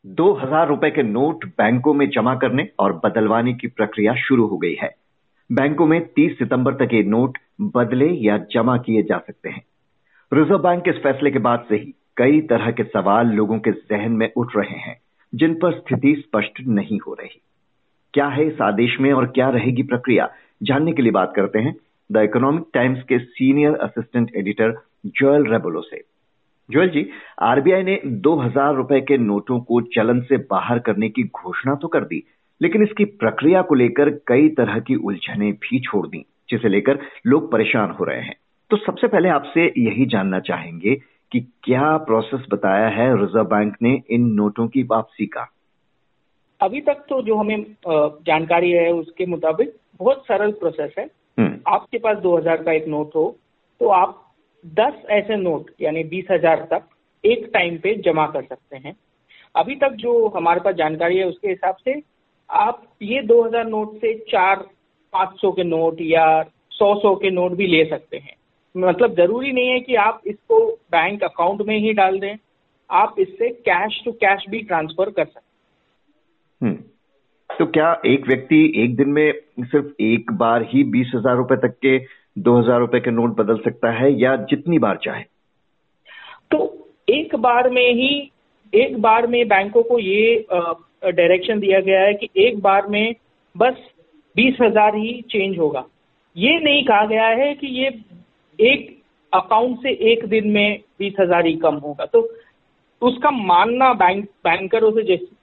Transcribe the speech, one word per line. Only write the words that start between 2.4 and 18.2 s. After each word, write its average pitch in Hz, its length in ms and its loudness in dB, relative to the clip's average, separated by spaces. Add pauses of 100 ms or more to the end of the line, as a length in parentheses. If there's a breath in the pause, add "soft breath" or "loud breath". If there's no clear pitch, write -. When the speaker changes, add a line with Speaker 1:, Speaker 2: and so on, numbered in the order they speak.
Speaker 1:
और 98 140 0 (120)
बदलवाने 113 500 0
की 120 120 -12
प्रक्रिया 107 480 -2
शुरू 123 320 2
हो 87 120 -4
गई 85 160 -4
है। - 200 -8 (580)
बैंकों 143 340 2
में 165 200 2
तीस - 320 0
सितंबर 131 360 0
तक 127 180 -2
ये 110 100 2
नोट 117 360 0 (220)
बदले 120 460 0
या 113 320 0
जमा 120 380 0
किए 110 260 0
जा 90 160 -4
सकते - 300 -16
हैं। - 140 -12 (720)
रिजर्व 156 240 4
बैंक 175 260 0
के 175 60 0
इस - 60 -2
फैसले 139 340 0
के 131 80 -2
बाद 120 300 0
से 107 80 0
ही - 180 -8 (220)
कई 147 240 4
तरह 117 300 0
के 113 140 -4
सवाल 104 420 0
लोगों 107 320 0
के 107 140 0
जहन 110 400 -4
में 113 240 -2
उठ 120 200 -4
रहे 139 220 -4
हैं, - 220 -16 (340)
जिन 160 200 2
पर 165 180 0
स्थिति 135 420 0
स्पष्ट - 460 -6
नहीं 107 460 -2
हो - 80 -12
रही। - 260 -16 (720)
क्या 143 120 2